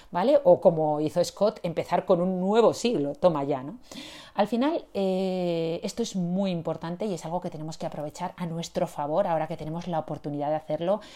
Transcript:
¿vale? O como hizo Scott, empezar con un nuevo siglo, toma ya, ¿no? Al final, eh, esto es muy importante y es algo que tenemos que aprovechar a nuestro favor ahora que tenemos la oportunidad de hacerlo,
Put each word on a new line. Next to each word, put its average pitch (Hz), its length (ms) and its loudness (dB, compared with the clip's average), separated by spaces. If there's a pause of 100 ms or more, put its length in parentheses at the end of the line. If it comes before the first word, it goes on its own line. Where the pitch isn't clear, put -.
(120)
¿vale? 233 320 4
O 180 180 8
como 156 400 4
hizo 156 220 2
Scott, 214 400 0
empezar 175 420 -2
con 175 160 4
un 185 180 0
nuevo 196 360 4
siglo, 147 400 0
toma 160 300 2
ya, 139 180 -2
¿no? 170 160 -12 (540)
Al 208 140 2
final, 277 460 0
eh, 185 920 0
esto 208 180 -6
es - 140 -6
muy 185 360 0
importante 170 540 -6
y 208 80 -4
es 160 120 -8
algo 165 160 -4
que 175 80 -8
tenemos 156 280 -10
que - 80 -6
aprovechar 156 520 -8
a 175 80 -6
nuestro 165 420 -4
favor 156 400 0
ahora 160 180 0
que 156 120 -8
tenemos 160 320 -8
la 165 100 0
oportunidad 147 500 -6
de 156 60 0
hacerlo, 170 460 -2 (140)